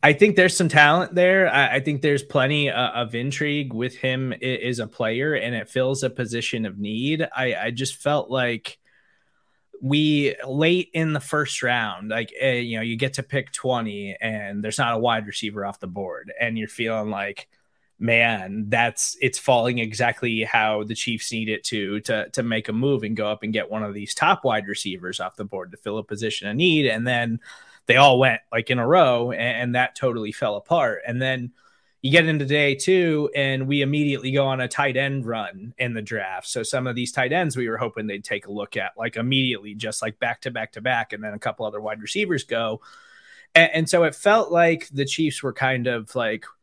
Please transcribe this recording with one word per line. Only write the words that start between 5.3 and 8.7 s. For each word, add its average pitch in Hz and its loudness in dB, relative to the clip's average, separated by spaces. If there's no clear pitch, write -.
and 120 -2
it 107 -8
fills 131 0
a 131 0
position 117 -4
of 98 -10
need. 123 -2
I, 127 0
I 107 -4
just 131 -6
felt 147 -2
like 120 -2